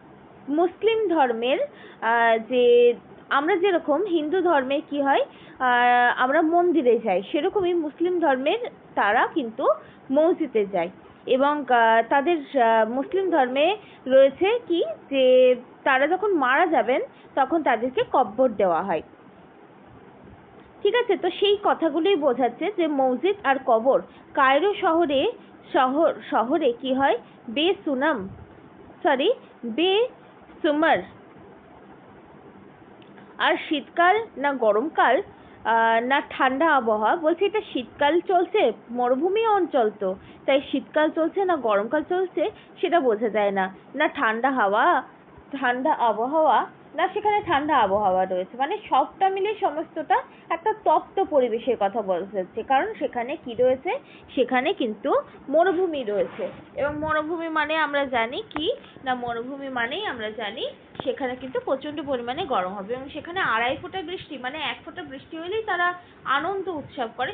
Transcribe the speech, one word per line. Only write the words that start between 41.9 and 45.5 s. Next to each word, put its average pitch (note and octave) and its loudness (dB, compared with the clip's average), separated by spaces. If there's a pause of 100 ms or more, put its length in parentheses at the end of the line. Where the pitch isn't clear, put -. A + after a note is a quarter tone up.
চলছে F4+ -2 (300)
সেটা E4+ 2
বোঝা A3+ 0
যায় G3+ 0
না, F#3+ -2 (200)
না D4+ 0
ঠান্ডা B3 0
হাওয়া, B3+ 2 (540)